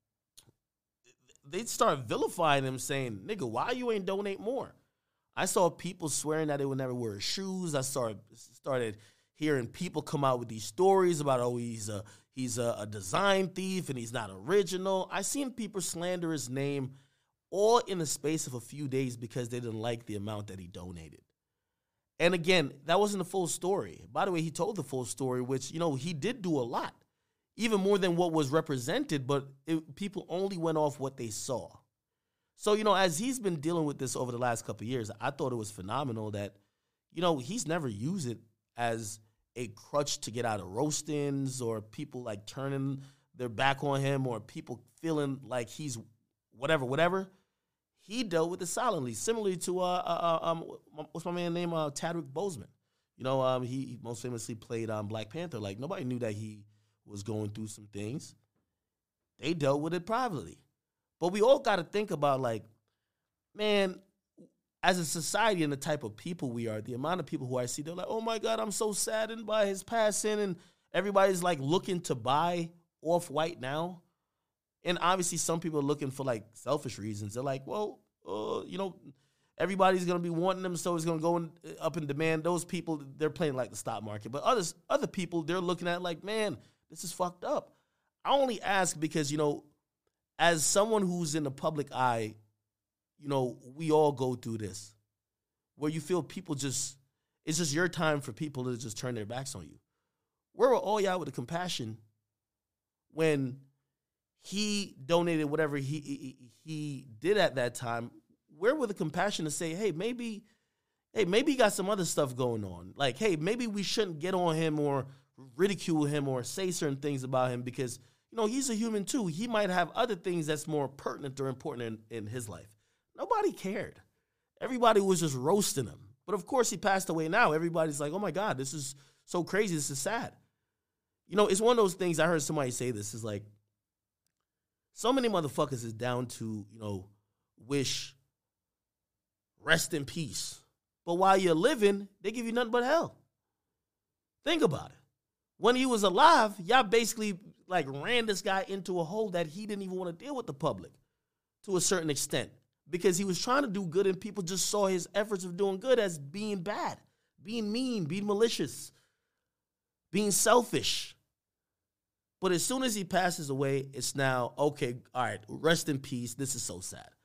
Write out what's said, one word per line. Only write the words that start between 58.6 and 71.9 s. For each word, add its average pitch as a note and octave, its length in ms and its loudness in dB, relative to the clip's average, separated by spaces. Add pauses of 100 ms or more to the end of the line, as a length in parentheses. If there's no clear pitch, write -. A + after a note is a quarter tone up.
They D3 160 -2
dealt C#3+ 280 2
with D#3+ 120 -2
it F3 140 -4
privately. G#3 500 -2 (640)
But F3 140 0
we G#3 80 2
all C4+ 180 8
gotta G3 240 2
think G3+ 260 -2
about, C#3+ 300 2
like, A2+ 240 -2 (920)
man, G#3 460 2 (840)
as F#3 160 6
a E3+ 80 0
society F#3 580 2
and D3 80 2
the C#3 60 -2
type D3 260 -2
of G#2 120 -8
people E3 340 -6
we A#2 180 -4
are, G#2+ 140 -4
the B2 120 -8
amount D3+ 260 -2
of D#3 80 -8
people C#3 180 -4
who B2+ 120 -2
I B2 100 0
see, D3 160 -6
they're D#3+ 100 -8
like, F3+ 160 -6
"Oh A3 120 -2
my A3+ 180 -2
God, A3 200 0
I'm A3 120 -2
so G#3+ 200 0
saddened A3 540 -2
by G#3 220 2
his G3 160 -4
passing," G#3+ 560 2
and G3 160 0 (380)
everybody's, G3 500 4
like, F3+ 160 2
looking E3 420 0